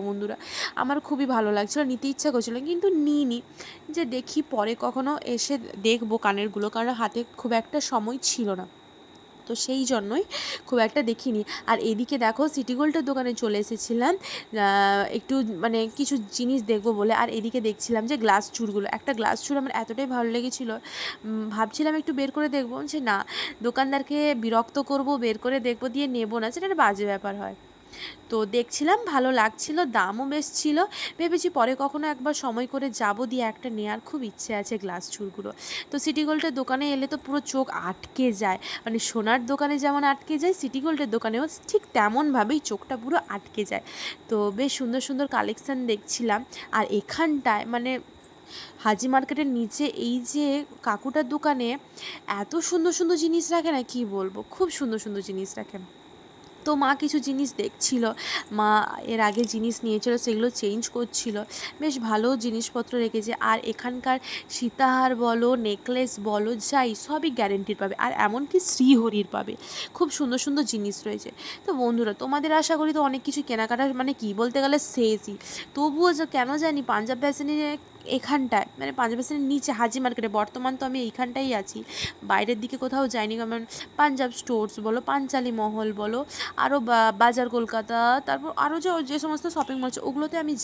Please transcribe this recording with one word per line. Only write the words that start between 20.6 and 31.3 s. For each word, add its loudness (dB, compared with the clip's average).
উম, -4
ভাবছিলাম 0
একটু -2
বের 0
করে 0
দেখবো, -2
যে -4
না 4
দোকানদারকে 0
বিরক্ত 2
করবো, 0
বের 0
করে 2
দেখবো -2
দিয়ে -2
নেবো -2
না, 0
সেটা -4
একটা 2
বাজে 4
ব্যাপার -2
হয়। -8
তো 0
দেখছিলাম, 2
ভালো 2
লাগছিল, 2
দামও 2
বেশ -2
ছিল। 2
ভেবেছি 0